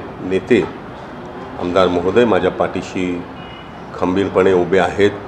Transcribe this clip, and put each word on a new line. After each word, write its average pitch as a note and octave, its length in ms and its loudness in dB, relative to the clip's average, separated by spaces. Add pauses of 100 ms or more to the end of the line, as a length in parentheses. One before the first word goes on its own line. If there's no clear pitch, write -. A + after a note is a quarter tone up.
(220)
नेते, F#2+ 420 2 (960)
आमदार F2+ 280 4
महोदय F#2 360 4
माझ्या F#2 260 4
पाठीशी F2+ 720 -4 (760)
खंबीरपणे F#2+ 520 4
उभे F2+ 260 4
आहेत F#2+ 320 4 (180)